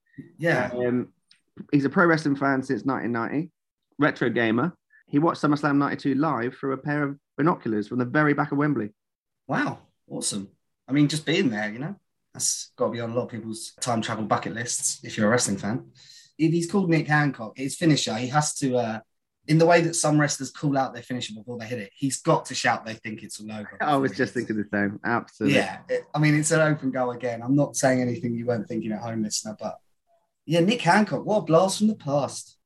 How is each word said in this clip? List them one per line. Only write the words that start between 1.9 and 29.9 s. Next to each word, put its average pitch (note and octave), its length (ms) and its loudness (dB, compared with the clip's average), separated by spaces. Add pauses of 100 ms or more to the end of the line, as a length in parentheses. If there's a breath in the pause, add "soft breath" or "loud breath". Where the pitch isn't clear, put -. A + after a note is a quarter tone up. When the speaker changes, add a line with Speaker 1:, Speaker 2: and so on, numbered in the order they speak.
Speaker 2:
wrestling D#3 280 2
fan C3+ 280 0
since B2+ 220 -4
nineteen A#2+ 260 -2
ninety, A#2+ 400 -4 (480)
retro C#3+ 300 2
gamer. A#2+ 440 2 (340 soft breath)
He C#3+ 120 2
watched E3+ 220 2
SummerSlam D3 360 2
ninety-two C#3 380 0
live C3 400 -2
through C3+ 180 -4
a C3 40 -4
pair D3 260 -2
of C#3+ 140 -4 (200)
binoculars A#2+ 500 0
from B2 120 -4
the B2 60 0
very D3 280 4
back D3 180 -2
of C#3+ 60 -2
Wembley. C#3 320 0 (580)
Speaker 1:
Wow, - 320 -2 (300)
awesome. - 400 -6 (380)
I B2+ 40 -8
mean, D3 160 4
just D3+ 180 -2
being D#3+ 240 2
there, G#2+ 200 -4
you A2 100 -10
know, F3 160 -8 (380)
that's - 420 -4
gotta A#2+ 160 0
be A#2 80 -6
on A#2 120 -6
a A#2+ 40 -4
lot A#2+ 100 -2
of - 40 -10
people's A2 500 -10
time A#2 220 -2
travel A2 240 -4
bucket G#2 300 -2
lists - 480 -4
if - 140 -12
you're G#2+ 100 4
a - 20 4
wrestling A2+ 280 2
fan. A#2 340 -6 (480 loud breath)
If D#3+ 120 4
he's E3+ 180 0
called F#3+ 200 2
Nick D#3+ 180 2
Hancock, D3 500 0
his C3+ 180 -6
finisher, C3 400 2
he B2 120 -4
has D3 280 0
to, B2+ 220 0
uh, A2+ 220 -2 (480)
in D#3 100 6
the E3 80 8
way E3+ 160 8
that E3 140 0
some D3+ 240 2
wrestlers C#3+ 320 -2
call C#3 260 -2
out C3 160 -2
their A#2 80 -12
finisher A#2+ 320 -8
before A2 240 -12
they A2+ 80 -10
hit A2 140 -8
it, G2+ 160 -12
he's C3+ 260 -4
got - 240 2
to - 80 -10
shout A#2 320 0
they A2 100 -8
think A2 280 -12
it's - 160 -14
all G#2+ 120 -12
over G#2+ 280 -12
Speaker 2:
I D3+ 160 0
was C3+ 160 2
Speaker 1:
before - 20 -10
he - 40 -14
Speaker 2:
just - 20 0
Speaker 1:
hits B2 100 0
it. A2+ 240 -4
Speaker 2:
thinking G#2+ 40 -4
the G#2 200 -4
same. G2+ 280 0
Absolutely. A#2 520 0
Speaker 1:
Yeah, G2+ 220 -2 (100)
it, - 140 -4 (100)
I D3 60 0
mean, D3+ 160 6
it's D3+ 160 2
an D#3+ 80 4
open D3 320 0
goal B2+ 200 -2
again. A#2+ 300 -6
I'm B2+ 140 2
not C#3+ 200 2
saying B2+ 260 2
anything A#2 340 -2
you A#2 100 -6
weren't A#2+ 220 -2
thinking A2+ 240 -4
at G#2 100 -6
home, A2+ 220 -4
listener, G#2+ 360 -6
but G#2 180 -8 (680)